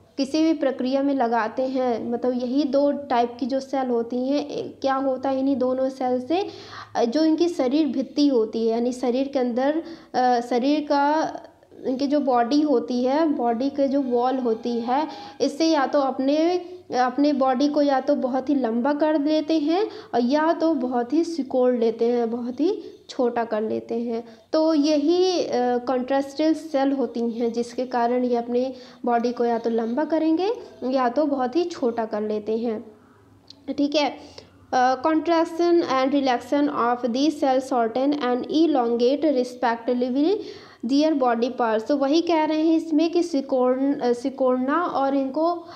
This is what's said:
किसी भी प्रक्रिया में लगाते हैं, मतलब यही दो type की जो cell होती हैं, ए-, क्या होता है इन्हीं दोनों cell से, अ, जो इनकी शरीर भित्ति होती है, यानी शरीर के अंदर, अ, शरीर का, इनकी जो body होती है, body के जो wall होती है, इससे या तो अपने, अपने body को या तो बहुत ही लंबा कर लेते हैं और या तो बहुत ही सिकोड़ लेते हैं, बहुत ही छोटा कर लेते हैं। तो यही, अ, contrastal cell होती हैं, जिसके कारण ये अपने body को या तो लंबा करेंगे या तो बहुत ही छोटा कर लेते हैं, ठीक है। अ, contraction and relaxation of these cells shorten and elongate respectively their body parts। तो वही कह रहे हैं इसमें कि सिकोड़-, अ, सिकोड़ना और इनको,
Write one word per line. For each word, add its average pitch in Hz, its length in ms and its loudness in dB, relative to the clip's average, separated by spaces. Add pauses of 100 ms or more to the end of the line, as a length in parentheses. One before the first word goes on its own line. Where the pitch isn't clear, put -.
(160)
किसी 277 260 0
भी 320 100 4
प्रक्रिया 269 500 0
में 285 120 2
लगाते 233 480 0
हैं, 254 480 -2
मतलब 240 220 -2
यही 254 320 0
दो 285 280 2
type 240 480 -2
की 269 60 -4
जो 269 140 -2
cell 262 280 -4
होती 247 400 -2
हैं, 294 200 -2
ए-, - 340 -8
क्या 269 120 0
होता 269 340 -2
है 269 100 0
इन्हीं 269 180 0
दोनों 254 320 0
cell 254 380 -2
से, 370 220 0 (480)
अ, 220 80 2
जो 294 200 2
इनकी 320 240 2
शरीर 294 380 0
भित्ति 269 420 0
होती 226 380 0
है, 226 60 2
यानी 240 200 0
शरीर 254 360 -2
के 277 100 -2
अंदर, 262 440 0 (320)
अ, 247 260 2
शरीर 262 400 0
का, 294 520 0 (540)
इनकी 262 200 -2
जो 285 140 2
body 247 400 2
होती 247 440 0
है, 285 220 2
body 247 440 0
के 277 180 0
जो 277 120 0
wall 247 360 0
होती 233 440 -2
है, 262 280 -2 (320)
इससे 285 260 0
या 294 200 2
तो 285 140 0
अपने, 277 540 2 (460)
अपने 285 320 2
body 262 360 2
को 294 140 2
या 269 180 2
तो 285 140 2
बहुत 254 340 -2
ही 294 60 4
लंबा 240 380 0
कर 311 280 2
लेते 311 380 0
हैं 330 300 0 (260)
और 240 60 2
या 294 320 2
तो 330 220 2
बहुत 247 380 -2
ही 320 120 2
सिकोड़ 254 500 0
लेते 226 300 0
हैं, 240 260 0
बहुत 247 300 -6
ही 381 220 0 (260)
छोटा 233 360 -2
कर 220 180 -4
लेते 226 380 -4
हैं। 233 240 -6 (280)
तो 311 220 4
यही, 311 720 2
अ, 247 340 0
contrastal 277 760 0
cell 277 380 0
होती 240 280 -4
हैं, 233 320 -2
जिसके 240 340 -4
कारण 247 380 0
ये 247 120 0
अपने 247 380 -2 (300)
body 240 280 0
को 240 120 -2
या 233 140 0
तो 226 120 -2
लंबा 226 340 -2
करेंगे 320 480 0 (320)
या 254 240 0
तो 285 180 0
बहुत 269 300 -2
ही 349 80 2
छोटा 233 400 -4
कर 220 160 -6
लेते 214 380 -4
हैं, 226 340 -6 (840)
ठीक 294 180 0
है। - 360 -2 (420)
अ, 254 280 2
contraction 330 800 2
and 262 280 0
relaxation 277 580 0
of 240 360 0
these 277 360 0
cells 269 320 0
shorten 254 500 0
and 247 240 -2
elongate 269 800 2
respectively 254 1080 0 (520)
their 285 360 2
body 240 280 2
parts। 220 360 -2
तो 294 100 2
वही 277 240 2
कह 330 240 2
रहे 311 180 0
हैं 330 140 4
इसमें 320 360 0
कि 349 100 2
सिकोड़-, 269 800 0
अ, 240 100 2
सिकोड़ना 254 720 0
और 277 320 0
इनको, 311 500 -2 (120)